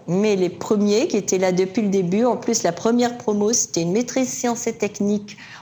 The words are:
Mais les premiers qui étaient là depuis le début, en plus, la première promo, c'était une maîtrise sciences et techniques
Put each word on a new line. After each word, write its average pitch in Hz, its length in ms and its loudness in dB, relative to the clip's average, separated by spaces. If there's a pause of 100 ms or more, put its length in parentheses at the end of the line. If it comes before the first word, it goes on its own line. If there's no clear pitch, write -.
Mais 202 280 2
les 185 140 0
premiers 208 580 2
qui - 100 0
étaient 190 220 0
là 185 120 2
depuis 185 300 0
le 202 80 0
début, 190 340 2
en 233 140 2
plus, - 240 -2
la 170 100 2
première 240 460 0
promo, 208 340 0
c'était - 300 0
une 170 120 0
maîtrise 247 360 0
sciences 233 380 -4
et 226 60 -2
techniques 208 640 -2 (240)